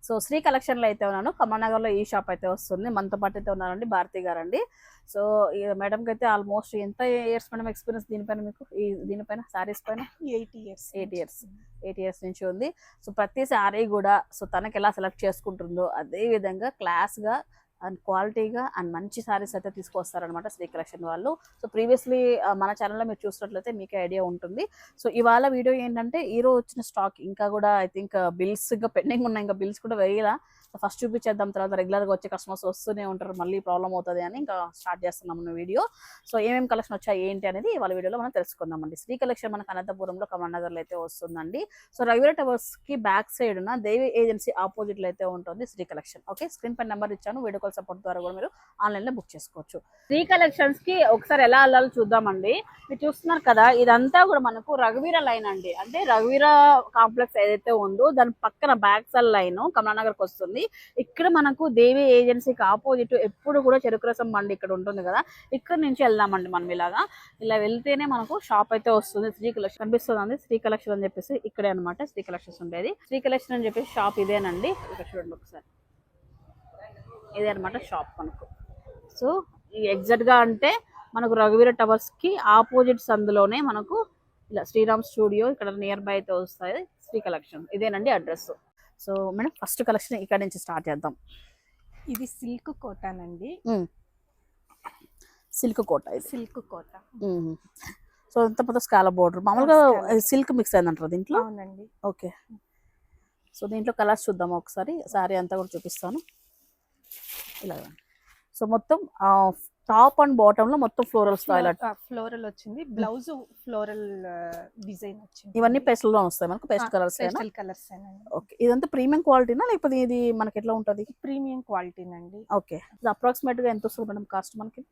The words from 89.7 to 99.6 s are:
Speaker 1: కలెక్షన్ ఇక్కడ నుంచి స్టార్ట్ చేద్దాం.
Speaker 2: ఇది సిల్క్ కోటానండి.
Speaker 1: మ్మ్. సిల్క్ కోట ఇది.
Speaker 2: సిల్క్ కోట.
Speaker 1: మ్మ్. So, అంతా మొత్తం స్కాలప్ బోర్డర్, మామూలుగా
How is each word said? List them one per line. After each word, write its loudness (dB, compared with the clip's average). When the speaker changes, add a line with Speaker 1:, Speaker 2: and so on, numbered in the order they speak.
Speaker 1:
కలెక్షన్ -2
ఇక్కడ -2
నుంచి -8
స్టార్ట్ -8
చేద్దాం. -6
Speaker 2:
ఇది -8
సిల్క్ -14
కోటానండి. -16
Speaker 1:
మ్మ్. -2
సిల్క్ -4
కోట -2
ఇది. -8
Speaker 2:
సిల్క్ -14
కోట. -18
Speaker 1:
మ్మ్. -4
So, 4
అంతా -2
మొత్తం 0
స్కాలప్ 4
బోర్డర్, 2
మామూలుగా 8